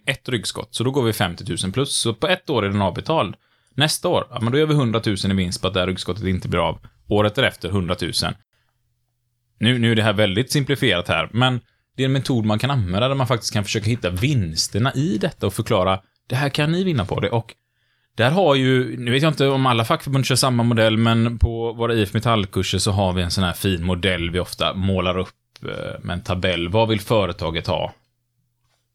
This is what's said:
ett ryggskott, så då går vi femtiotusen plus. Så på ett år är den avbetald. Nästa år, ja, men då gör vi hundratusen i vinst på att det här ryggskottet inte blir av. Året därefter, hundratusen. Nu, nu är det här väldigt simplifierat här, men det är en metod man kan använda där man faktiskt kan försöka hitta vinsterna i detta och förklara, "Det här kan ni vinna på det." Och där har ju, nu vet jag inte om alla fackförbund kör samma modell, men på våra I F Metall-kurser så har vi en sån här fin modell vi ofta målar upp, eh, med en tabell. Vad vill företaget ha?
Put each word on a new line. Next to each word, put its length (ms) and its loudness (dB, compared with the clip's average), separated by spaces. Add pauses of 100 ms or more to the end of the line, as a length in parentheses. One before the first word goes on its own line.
ett 240 -4
ryggskott, 460 -6
så 80 -2
då 80 0
går 120 2
vi 100 2
femtiotusen 580 -4
plus. 240 -2
Så 180 -2
på 140 -4
ett 220 -2
år 160 2
är 40 0
den 120 2
avbetald. 540 0 (400)
Nästa 340 -2
år, 200 0
ja, 120 -8
men 100 0
då 80 2
gör 60 4
vi 80 2
hundratusen 580 0
i 20 2
vinst 280 0
på 60 0
att 60 -4
det 60 0
här 80 2
ryggskottet 360 -4
inte 240 -2
blir 220 0
av. 100 -6 (280)
Året 280 2
därefter, 340 0
hundratusen. 640 -2 (1300)
Nu, 200 2
nu 120 4
är 40 2
det 80 4
här 100 4
väldigt 380 2
simplifierat 560 2
här, 260 0
men 260 2 (380)
det 60 -2
är 20 2
en 60 2
metod 340 0
man 140 2
kan 120 0
använda 360 0
där 80 -2
man 120 0
faktiskt 260 -2
kan 100 0
försöka 260 -4
hitta 200 -2
vinsterna 840 -2
i 240 -2
detta 300 -4
och 60 -2
förklara, 480 0 (260)
"Det 80 -4
här 140 0
kan 220 -2
ni 120 0
vinna 220 0
på 140 -4
det." 100 0
Och 240 -4 (600)
där 160 2
har 240 4
ju, 420 2
nu 140 -4
vet 120 2
jag 80 2
inte 160 2
om 180 2
alla 200 2
fackförbund 400 0
kör 100 0
samma 280 2
modell, 340 4
men 420 2
på 340 0
våra 200 -2
I 100 4
F 100 -2
Metall-kurser 640 0
så 140 0
har 220 2
vi 80 0
en 100 -2
sån 120 0
här 100 0
fin 320 -2
modell 460 -2
vi 80 -2
ofta 340 -2
målar 440 0
upp, 120 -4 (340)
eh, 400 -10
med 100 -6
en 100 -6
tabell. 460 -2
Vad 200 2
vill 120 0
företaget 640 -2
ha? 260 -2 (1000)